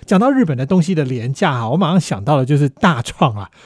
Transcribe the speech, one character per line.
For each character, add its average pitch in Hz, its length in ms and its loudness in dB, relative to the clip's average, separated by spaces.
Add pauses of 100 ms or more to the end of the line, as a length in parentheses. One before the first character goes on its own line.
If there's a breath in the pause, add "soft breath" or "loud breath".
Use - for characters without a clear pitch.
讲 190 140 2
到 254 140 2
日 262 120 2
本 143 140 -4
的 131 80 -4
东 185 160 2
西 170 140 -2
的 147 80 0
廉 127 280 -4
价 151 200 -2
啊， 117 180 -4
我 143 60 0
马 175 140 0
上 180 100 2
想 101 240 -4
到 147 120 2
的 131 80 2
就 143 120 2
是 143 120 2
大 151 340 0
创 127 340 -2
啊， 98 120 -10 (180 soft breath)